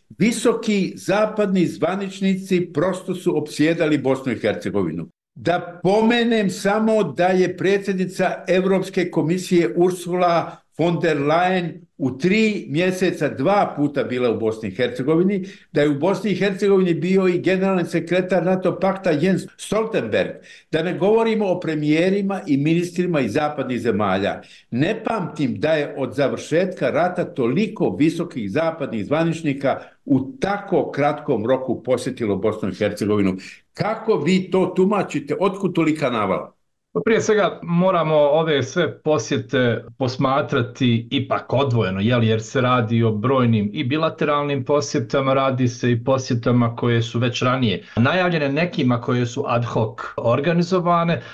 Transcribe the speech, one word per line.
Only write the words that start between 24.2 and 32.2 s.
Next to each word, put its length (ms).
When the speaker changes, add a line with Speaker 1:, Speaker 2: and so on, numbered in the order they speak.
Speaker 1:
Ne 340
pamtim 540
da 120
je 260
od 180
završetka 760
rata 440
toliko 640
visokih 520
zapadnih 540
zvaničnika 720
u 340
tako 520
kratkom 540
roku 380
posjetilo 520